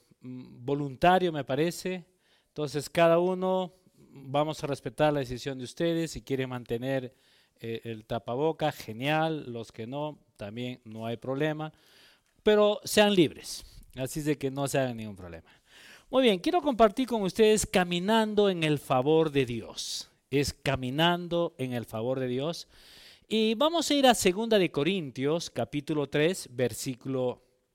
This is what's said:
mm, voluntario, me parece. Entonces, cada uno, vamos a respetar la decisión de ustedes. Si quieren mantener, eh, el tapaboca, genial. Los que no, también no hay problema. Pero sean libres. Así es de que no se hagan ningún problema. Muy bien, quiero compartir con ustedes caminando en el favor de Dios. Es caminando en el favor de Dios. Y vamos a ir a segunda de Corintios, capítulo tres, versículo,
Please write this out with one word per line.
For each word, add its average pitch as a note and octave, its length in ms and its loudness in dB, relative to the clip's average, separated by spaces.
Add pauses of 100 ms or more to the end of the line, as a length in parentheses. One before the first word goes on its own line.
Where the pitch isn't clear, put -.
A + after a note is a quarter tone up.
(220)
mm, B2+ 420 -16
voluntario, D3 680 2
me D3 120 -4
parece. E3+ 640 -2 (420)
Entonces, D3 400 -6
cada E3+ 300 6
uno, F#3 560 0 (200)
vamos C#3 720 -4
a - 20 -4
respetar D3 460 0
la C#3+ 80 0
decisión B2+ 380 -8
de B2+ 60 -10
ustedes. E3 480 -2
Si B2 100 -12
quieren C3 260 -2
mantener, B2 640 -4 (460)
eh, A2+ 240 -8
el A2+ 220 -10
tapaboca, C#3+ 680 -2
genial. D3+ 800 -4
Los A#2 200 -10
que A2 140 -10
no, D3 320 -8 (200)
también B2 460 -8
no A2+ 200 -12
hay A#2 140 -4
problema. D3+ 520 -4 (720)
Pero G#3 420 4
sean G#3 300 4
libres. - 480 0 (340)
Así C3 240 -6
es D3 40 -8
de D3 140 0
que C3+ 120 -4
no C#3 160 -4
se C#3 120 -2
hagan B2+ 180 -2
ningún G#2+ 200 -10
problema. F2 340 -16 (580)
Muy C4 140 2
bien, G#3+ 160 4
quiero E4+ 240 0
compartir A#3 440 2
con A3 160 -2
ustedes G#3+ 440 4
caminando G3+ 840 2
en F3 160 0
el D3+ 140 2
favor D3+ 520 2
de C#3 140 2
Dios. A2 640 -8 (200)
Es C#3 240 0
caminando E3 1040 0
en B2+ 160 -4
el A#2 100 -4
favor A#2+ 340 -4
de C3 80 -2
Dios. C3 420 -4 (600)
Y A3 260 2
vamos D#4 360 2
a D4 40 4
ir C#4 120 6
a A#3+ 80 8
segunda G#3+ 440 2
de F3 140 2
Corintios, D3 800 -2
capítulo C#3+ 580 -4
tres, D#3 420 0
versículo, B2+ 960 -4 (300)